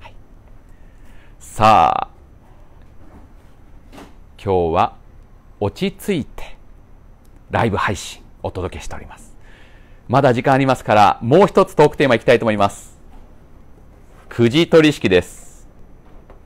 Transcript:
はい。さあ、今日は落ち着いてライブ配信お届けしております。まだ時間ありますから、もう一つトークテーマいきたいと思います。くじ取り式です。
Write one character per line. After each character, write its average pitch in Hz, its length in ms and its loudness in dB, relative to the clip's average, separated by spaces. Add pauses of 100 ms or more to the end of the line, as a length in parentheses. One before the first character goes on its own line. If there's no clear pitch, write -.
は - 80 -20
い。 - 60 -20 (1200)
さ 104 720 2
あ、 - 0 - (2250)
今 90 280 -2
日 80 40 -4
は 107 200 -2 (640)
落 190 320 -6
ち - 20 -20
着 190 240 -6
い 110 60 -6
て - 320 -16 (960)
ラ 98 160 -2
イ 107 40 -4
ブ 98 60 -6
配 104 180 -6
信 - 280 -16 (200)
お 92 80 -10
届 87 280 -12
け - 40 -16
し - 60 -14
て - 60 -10
お - 40 -14
り - 60 -18
ま - 140 -20
す。 - 180 -20 (720)
ま 131 140 0
だ 131 100 4
時 117 100 -4
間 139 120 0
あ 131 40 2
り 135 60 -2
ま 131 100 0
す - 100 -8
か 117 100 0
ら、 104 260 4
も 156 240 2
う - 20 4
一 190 200 2
つ - 80 -12
ト 151 100 4
ー 147 60 4
ク - 80 -8
テ 147 80 0
ー - 20 0
マ 120 60 2
い 117 60 0
き - 40 -20
た 131 80 4
い 120 60 4
と 117 80 -6
思 110 60 0
い 104 40 -4
ま 101 140 0
す。 - 280 -20 (1300)
く 117 180 2
じ 156 200 0
取 156 200 4
り 143 60 0
式 107 160 -4
で 90 100 4
す。 - 480 -12 (760)